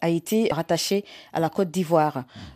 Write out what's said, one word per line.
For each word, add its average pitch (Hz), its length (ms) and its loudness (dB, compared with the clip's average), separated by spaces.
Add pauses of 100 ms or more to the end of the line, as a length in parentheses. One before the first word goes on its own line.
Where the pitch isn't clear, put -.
a 170 80 0
été 214 420 0
rattachée 170 540 0 (260)
à - 80 -4
la 160 100 2
Côte 190 200 -2
d'Ivoire. 151 560 2 (300)